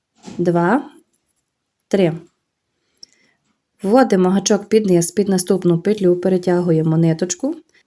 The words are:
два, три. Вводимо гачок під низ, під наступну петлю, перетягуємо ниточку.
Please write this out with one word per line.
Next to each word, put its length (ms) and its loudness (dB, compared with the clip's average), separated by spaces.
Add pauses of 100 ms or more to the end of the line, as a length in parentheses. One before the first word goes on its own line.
(380)
два, 520 0 (1000)
три. 260 0 (1700)
Вводимо 460 2
гачок 400 -2
під 160 2
низ, 260 2
під 180 -2
наступну 500 0
петлю, 360 0
перетягуємо 840 0
ниточку. 580 -2 (320)